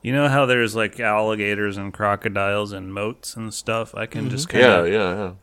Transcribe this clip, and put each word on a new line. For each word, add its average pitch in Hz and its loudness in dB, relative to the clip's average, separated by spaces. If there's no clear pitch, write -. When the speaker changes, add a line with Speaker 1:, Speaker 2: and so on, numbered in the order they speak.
Speaker 1:
You 120 -4
know 143 2
how 135 4
there's, 120 2
like, 110 -2
alligators 104 0
and 98 -8
crocodiles 101 -2
and 95 -12
moats 107 -8
and 110 -10
stuff? 113 -6
I 110 -8
can 143 -6
just 135 -6
Speaker 2:
Mm-hmm. 104 0
Speaker 1:
kinda, 92 8
Speaker 3:
Yeah, 104 2
yeah, 92 0
yeah. 95 -6